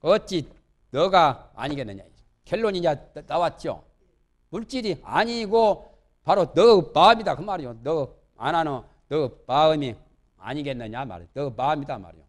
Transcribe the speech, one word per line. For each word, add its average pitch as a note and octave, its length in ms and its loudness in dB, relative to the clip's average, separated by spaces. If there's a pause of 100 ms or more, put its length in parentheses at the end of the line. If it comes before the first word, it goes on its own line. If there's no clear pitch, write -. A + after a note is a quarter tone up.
어찌 F3+ 480 0 (420)
너가 E3 640 2
아니겠느냐. A2+ 500 -8 (400)
결론이 G3+ 340 -2
이제 E3+ 100 0 (260)
나-, D3 120 -16
나왔죠. D#3 580 -4 (680)
물질이 G#3+ 540 -6
아니고 A3 920 0 (240)
바로 F3 300 0
너 G3 420 6
마음이다 F#3+ 420 4
그 D3+ 60 -12
말이요. D3 400 -10
너 C#3+ 440 -6 (100)
안 C3+ 180 -4
하는 D3+ 280 -2 (260)
너 D3 220 -2 (160)
마음이 D3 480 2 (440)
아니겠느냐 B2 680 -8
말이요. F2 280 -16
너 C#3 180 -6
마음이다 C#3 480 -4
말이요. E2+ 300 -20